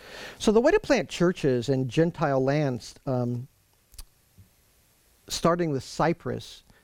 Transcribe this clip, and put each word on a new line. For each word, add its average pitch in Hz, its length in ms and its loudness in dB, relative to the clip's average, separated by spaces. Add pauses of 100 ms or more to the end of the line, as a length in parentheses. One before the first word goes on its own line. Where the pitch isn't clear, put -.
(400)
So 226 120 2
the 226 100 6
way 302 100 4
to 415 80 4
plant 220 280 0
churches 139 640 0
in 131 180 0
Gentile 147 560 0
lands, 135 520 -2 (100)
um, 123 420 -2 (1800)
starting 170 400 0
with 131 140 -2
Cyprus, - 800 -4 (200)